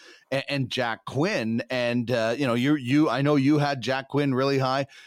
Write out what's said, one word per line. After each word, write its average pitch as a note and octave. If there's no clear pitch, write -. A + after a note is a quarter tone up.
and, C3
and C3+
Jack A#2
Quinn. B2
And, A#2+
uh, A#2
you C#3+
know, A#2
you, C3
you, C#3
I B2
know D3
you C#3+
had C#3+
Jack C3
Quinn C#3
really C3+
high C3